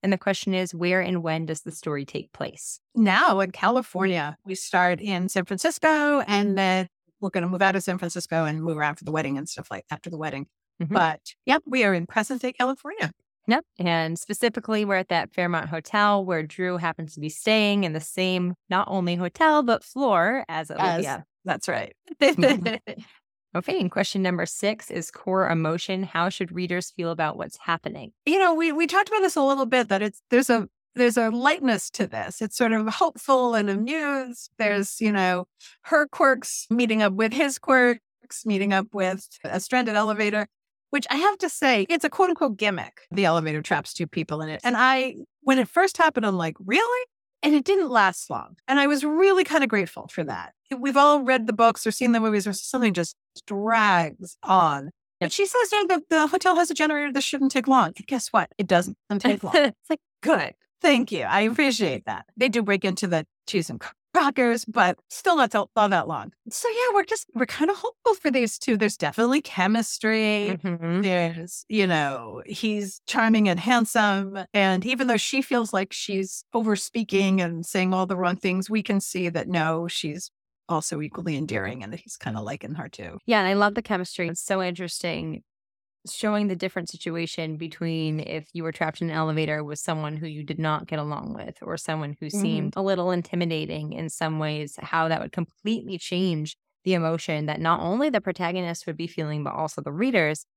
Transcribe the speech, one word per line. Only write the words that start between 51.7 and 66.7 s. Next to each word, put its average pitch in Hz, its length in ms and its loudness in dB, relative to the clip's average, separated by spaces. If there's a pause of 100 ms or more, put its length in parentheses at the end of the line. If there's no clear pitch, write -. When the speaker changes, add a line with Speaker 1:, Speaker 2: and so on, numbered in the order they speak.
Speaker 2:
or 220 60 0
seen 233 200 2
the 233 80 4
movies 214 280 0
where 202 60 -4
something 240 400 0
just 170 220 -4 (300)
drags 202 960 0
on. 156 440 4
Speaker 1:
Yep. 160 60 -12 (280)
Speaker 2:
But - 120 -2
she 403 140 0
says, 466 260 0
"No, 415 140 2
the, 339 240 0
the 311 180 4
hotel 359 280 2
has 339 160 2
a - 20 -2
generator. 294 380 0
This 269 140 0
shouldn't 269 260 0
take 254 160 0
long." 247 280 4
And - 120 -18
guess 254 220 -4
what? 190 280 2
It 190 100 -2
doesn't 180 300 2 (220)
take - 240 2
long. 190 100 -6
Speaker 1:
<laughs> - 20 4
It's 285 340 2
like, 311 100 -2 (220)
Speaker 2:
Good. 170 320 2 (280)
Thank 277 300 4
you. 156 120 -4
I 139 180 2
appreciate 220 640 0
that. 104 200 -8 (120)
They 247 120 2
do 226 140 0
break 196 220 0
into 190 220 -2
the 165 180 0 (220)
cheese 170 220 -2
and - 120 -12 (320)
crackers, 247 520 2
but 202 320 2 (120)
still - 260 2
not, 262 160 4
so, 202 240 0
not 208 140 4
that 175 180 2
long. 127 240 -8 (180)
So - 200 -4
yeah, 480 240 0